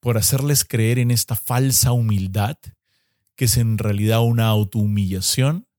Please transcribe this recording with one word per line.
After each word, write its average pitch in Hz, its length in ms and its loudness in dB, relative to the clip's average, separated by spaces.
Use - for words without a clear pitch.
por 113 180 -2
hacerles 139 460 0
creer 117 340 0
en 120 120 2
esta 117 260 -2
falsa 123 560 0
humildad, 107 680 -2
que - 80 -2
es 113 120 2
en 113 220 0
realidad 107 440 0
una 117 260 2
autohumillación 104 1200 -2